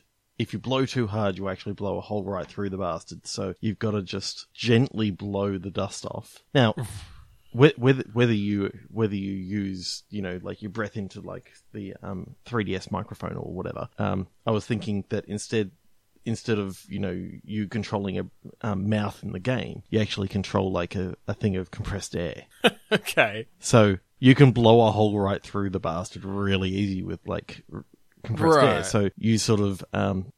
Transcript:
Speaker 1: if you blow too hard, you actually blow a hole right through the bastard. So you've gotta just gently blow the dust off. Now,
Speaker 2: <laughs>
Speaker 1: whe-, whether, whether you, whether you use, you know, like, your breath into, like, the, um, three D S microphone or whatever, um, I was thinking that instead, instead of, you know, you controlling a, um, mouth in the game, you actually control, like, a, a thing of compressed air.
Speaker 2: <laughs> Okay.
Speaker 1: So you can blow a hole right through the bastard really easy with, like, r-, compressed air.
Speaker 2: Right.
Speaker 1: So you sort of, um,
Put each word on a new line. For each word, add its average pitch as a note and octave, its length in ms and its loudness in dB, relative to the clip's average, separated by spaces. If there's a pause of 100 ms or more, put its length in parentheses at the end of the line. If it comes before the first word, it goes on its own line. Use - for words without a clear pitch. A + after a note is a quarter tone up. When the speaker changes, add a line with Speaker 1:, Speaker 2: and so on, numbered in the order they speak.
(380)
Speaker 1:
if - 160 -4
you G#2 60 -6
blow C3 260 0
too A#2+ 220 -2
hard, G2+ 300 -2
you F#2+ 120 -6
actually F#2+ 240 -6
blow F#2+ 240 -4
a F#2+ 40 -6
hole G#2+ 220 -4
right F#2 240 -6
through G2+ 220 -6
the F#2+ 80 -4
bastard. E2+ 480 -6
So F#2+ 360 -6
you've G#2+ 180 -2
gotta G#2 240 -2
just - 500 -10
gently A2+ 580 2
blow G2 460 -4
the F#2+ 140 -10
dust - 340 -6
off. - 380 -12 (100)
Now, A#2+ 220 6 (380)
Speaker 2:
<laughs> - 380 -20
Speaker 1:
whe-, C#3 260 8
whether, C3 260 4 (100)
whether A#2+ 200 4
you, G2+ 380 0 (180)
whether G#2 260 -2
you G2 180 -4
use, F#2+ 760 -6
you G#2 120 -8
know, F2+ 220 -6
like, G2 180 -10
your G#2 100 -10
breath G#2+ 240 -6
into, G2+ 260 -10
like, F2+ 300 -14 (220)
the, G2+ 300 -12
um, F#2 320 -10 (100)
three A#2 180 -2
D F#2+ 120 -4
S - 160 -8
microphone F#2 460 -6
or E2 140 -8
whatever, F2 460 -8
um, G2 300 -2 (180)
I A2+ 60 0
was G#2+ 140 0
thinking G#2 440 -2
that G#2 160 -4
instead, G#2 460 -4 (540)
instead A2 340 -2
of, F#2+ 280 -6
you G2 120 -6
know, F#2 280 -4 (160)
you G#2 240 -4
controlling G2 520 -4
a, F#2 60 -4 (360)
um, G2+ 260 -2
mouth G#2 360 0
in - 80 -8
the - 80 -8
game, A2+ 500 -4
you A2 100 2
actually G2+ 280 -2
control, F#2+ 440 -2
like, F2+ 240 -2
a, F#2 200 -4 (120)
a G#2 60 -2
thing G2 240 0
of F#2 140 -8
compressed - 440 -8
air. - 300 -6 (180)
Speaker 2:
<laughs> - 120 2 (160)
Okay. A2+ 540 0 (140)
Speaker 1:
So G#2 400 6 (180)
you C3 160 10
can C3+ 180 10
blow A2+ 360 8
a G#2 40 4
hole G#2 280 2
right G2 240 0
through G2 260 -2
the F#2 100 -2
bastard E2+ 460 -6
really G2 440 0
easy F#2+ 340 -2
with, F2+ 240 -8
like, - 440 -8
r-, - 140 -12 (380)
compressed D3+ 340 4
air. A2+ 200 6
Speaker 2:
Right. G2 100 -4
Speaker 1:
So G2+ 280 2
you A2 220 4
sort G#2 220 2
of, G2 340 -2
um, G2 440 -2